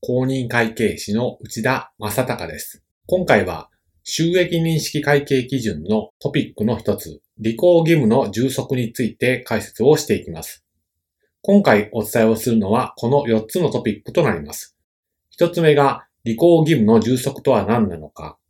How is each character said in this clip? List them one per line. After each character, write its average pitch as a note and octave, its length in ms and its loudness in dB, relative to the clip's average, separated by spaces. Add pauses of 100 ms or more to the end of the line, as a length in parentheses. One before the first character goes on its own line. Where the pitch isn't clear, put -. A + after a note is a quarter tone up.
公 B2+ 260 -2
認 C3 200 -4
会 A#2 280 -2
計 G2 220 -2
士 - 160 -8
の A#2 280 -4
内 - 200 -12
田 B2+ 380 -2
正 G#2+ 260 -4
孝 G#2+ 220 -8
で D#2+ 140 -12
す。 - 240 -18 (240)
今 F3+ 180 0
回 G#2+ 180 4
は E2+ 240 -10 (360)
収 - 220 -2 (120)
益 F3 200 0
認 E3 200 0
識 D3 240 -6
会 C#3+ 220 2
計 C3 200 0
基 C#3 140 -4
準 G2 240 -4
の G#2 280 -2 (100)
ト - 100 -4
ピ - 220 -4
ッ - 20 -20
ク G#2 100 -4
の A2+ 120 0
一 - 180 -2
つ、 - 260 -14 (220)
履 A2+ 140 -2
行 F3 240 6
義 D#3+ 140 4
務 C#3+ 120 4
の G#2+ 240 2
充 A#2 180 0
足 B2+ 280 -4
に A#2 160 -4
つ - 100 -4
い A2 140 -4
て B2 240 0
解 A2+ 200 -4
説 - 220 -8
を D3 140 4
し D3 100 -6
て A2 80 0
い F#2 100 -8
き F2 60 -14
ま D#2 140 -12
す。 - 200 -18 (760)
今 G3+ 220 4
回 G#2 280 2
お A2 120 -4
伝 A2+ 180 0
え A2 40 4
を A2+ 100 2
す A2+ 120 -4
る A2+ 100 2
の G2 120 0
は A#2 260 -2
こ A#2 120 -4
の C3+ 180 2
四 A2+ 140 2
つ - 180 -6
の D#3 120 0
ト A2 120 -4
ピ A2 80 -2
ッ - 140 -8
ク - 80 -16
と E3+ 100 0
な A#2+ 100 2
り D#2 140 -6
ま - 60 -14
す。 - 240 -16 (540)
一 E3+ 200 0
つ E3+ 100 -4
目 D#3 140 6
が C#3 320 2 (180)
履 A2+ 120 -2
行 E3 240 6
義 D#3 140 2
務 A2+ 120 2
の A2+ 140 6
充 B2 180 0
足 - 240 -6
と C#3 80 0
は G#2 160 2
何 A2 220 0
な E2+ 100 -10
の D#2 100 -16
か。 D#2 300 -16 (120)